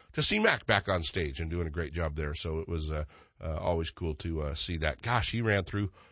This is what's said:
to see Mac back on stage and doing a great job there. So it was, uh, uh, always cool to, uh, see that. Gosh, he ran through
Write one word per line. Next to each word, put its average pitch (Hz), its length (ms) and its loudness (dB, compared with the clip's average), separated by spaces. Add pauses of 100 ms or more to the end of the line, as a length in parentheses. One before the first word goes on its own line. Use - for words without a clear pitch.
(120)
to 156 100 0
see 208 160 4
Mac 208 280 4
back 101 220 4
on 92 140 2
stage 78 380 -2
and 80 100 -4
doing 85 160 -2
a 80 40 -4
great 76 220 -4
job 80 240 -2
there. 76 180 -2
So 80 240 -4
it 80 100 -6
was, 78 240 -2
uh, 76 120 -2 (380)
uh, 80 140 -4
always 82 340 0
cool 80 260 -4
to, 80 260 -2
uh, 73 120 -2
see 85 220 -2
that. 76 260 0
Gosh, 117 300 0
he 117 80 0
ran 104 240 4
through 101 260 -2 (220)